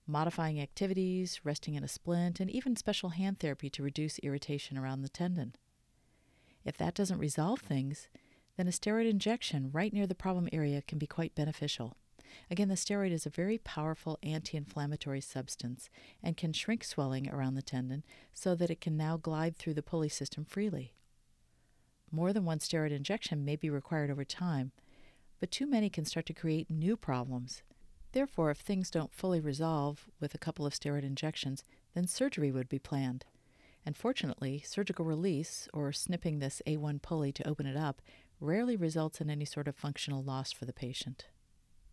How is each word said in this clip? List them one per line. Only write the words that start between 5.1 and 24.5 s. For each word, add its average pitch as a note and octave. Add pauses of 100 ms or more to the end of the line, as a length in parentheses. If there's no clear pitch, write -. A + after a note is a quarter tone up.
If -
that F3
doesn't F#3
resolve D#3+
things, C#3 (480)
then F3+
a F3+
steroid A3
injection G3+
right F3
near G3+
the F3+
problem F3+
area C#3+
can -
be D3
quite -
beneficial. D3 (540)
Again, G3
the F#3+
steroid G3
is E3
a D3
very G3+
powerful D#3
anti-inflammatory D3
substance - (340)
and E3
can D#3+
shrink A3+
swelling C3+
around C3+
the C3+
tendon B2+ (300)
so F#3
that E3+
it E3
can D#3
now D#3+
glide D#3+
through -
the D3+
pulley D#3+
system D3+
freely. E3+ (1160)
More E3+
than G3+
one D#3+
steroid D#3
injection D3
may C#3+
be D#3
required D3
over C#3
time, C#3 (680)